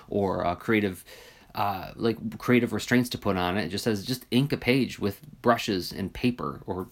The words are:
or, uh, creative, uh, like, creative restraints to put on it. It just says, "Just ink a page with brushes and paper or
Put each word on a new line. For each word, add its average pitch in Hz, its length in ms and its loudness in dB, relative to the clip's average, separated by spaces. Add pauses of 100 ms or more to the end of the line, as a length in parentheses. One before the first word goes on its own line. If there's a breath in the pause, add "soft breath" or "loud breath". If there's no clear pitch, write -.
or, 90 400 0
uh, 87 80 0
creative, 101 480 0 (500 loud breath)
uh, 101 440 -4
like, 113 400 -2
creative 120 340 4
restraints 120 380 2
to - 80 -6
put 98 180 0
on 90 220 0
it. 98 80 -2
It 82 60 -6
just 98 120 -4
says, 104 220 0
"Just 131 260 -6
ink 135 220 4
a 110 40 -2
page 123 420 0
with 101 200 -2 (220)
brushes 101 500 2
and 90 220 -6
paper 73 520 -2
or 92 260 -6